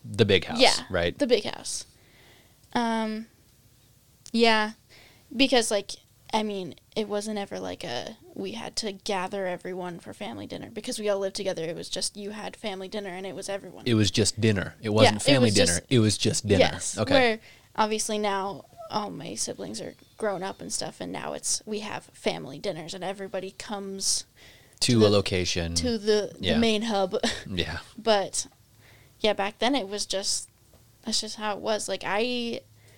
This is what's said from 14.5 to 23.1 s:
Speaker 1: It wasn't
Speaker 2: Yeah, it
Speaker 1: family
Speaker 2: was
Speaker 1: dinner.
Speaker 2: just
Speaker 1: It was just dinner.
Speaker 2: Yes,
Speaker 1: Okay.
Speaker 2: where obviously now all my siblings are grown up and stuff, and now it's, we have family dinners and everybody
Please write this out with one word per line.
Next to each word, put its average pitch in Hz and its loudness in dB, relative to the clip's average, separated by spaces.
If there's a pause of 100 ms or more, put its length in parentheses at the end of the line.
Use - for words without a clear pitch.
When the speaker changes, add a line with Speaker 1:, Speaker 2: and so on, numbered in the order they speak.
Speaker 1:
It 110 -4
wasn't 107 8
Speaker 2:
Yeah, 107 -2
it - -6
Speaker 1:
family 131 6
Speaker 2:
was 101 2
Speaker 1:
dinner. 95 6
Speaker 2:
just 87 0
Speaker 1:
It 127 6
was 107 6
just - 0
dinner. - 6 (120)
Speaker 2:
Yes, - -6
Speaker 1:
Okay. 269 2
Speaker 2:
where 240 4 (360)
obviously 214 0
now 196 -2 (260)
all 208 -4
my 170 -10
siblings - -6
are - -12 (220)
grown 190 -4
up 196 -10
and 180 -10
stuff, 208 -8
and 175 -8
now 73 -8
it's, - -4
we 214 -6
have - -8 (100)
family 156 -6
dinners 165 -8
and 190 -10
everybody 190 -8